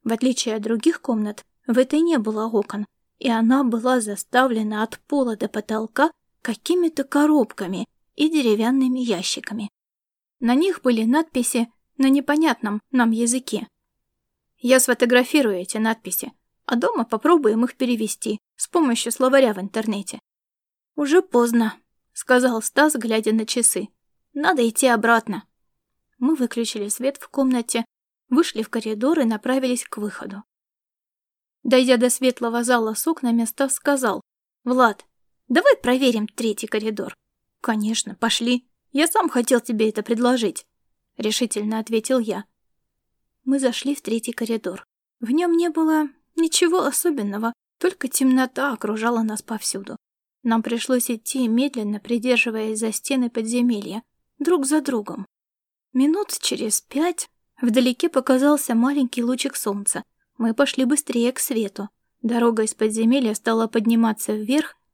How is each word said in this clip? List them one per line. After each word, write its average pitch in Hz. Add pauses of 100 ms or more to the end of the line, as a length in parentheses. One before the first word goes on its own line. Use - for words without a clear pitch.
В 220
отличие 233
от 220
других 226
комнат, 214 (240)
в 233
этой 262
не 330
было 214
окон, 208 (340)
и 240
она 226
была 240
заставлена 220
от -
пола 254
до 208
потолка 220 (300)
какими-то 320
коробками 269 (280)
и 311
деревянными 254
ящиками. 208 (720)
На 240
них 349
были 233
надписи 247 (260)
на 269
непонятном 277
нам 240
языке. 233 (880)
«Я 254
сфотографирую 247
эти 185
надписи, 220 (320)
а -
дома 269
попробуем 233
их 247
перевести 220 (160)
с -
помощью 247
словаря 262
в 190
интернете». 202 (760)
«Уже 294
поздно», 233 (460)
сказал 247
Стас, 302
глядя 220
на 220
часы. 214 (440)
«Надо 294
идти 226
обратно». 226 (760)
Мы 285
выключили 233
свет 262
в -
комнате, 247 (460)
вышли 247
в 220
коридор 226
и 262
направились 247
к -
выходу. 208 (1200)
Дойдя 254
до 247
светлого 240
зала 226
с -
окнами, 233
Стас 269
сказал: 254 (420)
«Влад, 247 (420)
давай 403
проверим 240
третий 220
коридор». 214 (440)
«Конечно, 214
пошли. 233 (240)
Я 294
сам 359
хотел 247
тебе 220
это 208
предложить», 240 (520)
решительно 214
ответил 226
я. 208 (1000)
Мы 269
зашли 262
в -
третий 226
коридор. 220 (340)
В 226
нем 339
не 339
было 311 (280)
ничего 330
особенного, 233 (260)
только -
темнота 262
окружала 226
нас 214
повсюду. - (460)
Нам 226
пришлось 240
идти 247
медленно, 220
придерживаясь 220
за 220
стены 247
подземелья, 226 (380)
друг 294
за 302
другом. 208 (680)
Минут 311 (100)
через -
пять 330 (320)
вдалеке 247
показался 277
маленький 247
лучик 247
солнца. 202 (340)
Мы 226
пошли 269
быстрее 240
к 254
свету. 214 (340)
Дорога 233
из 214
подземелья 226
стала 226
подниматься 226
вверх, 220 (180)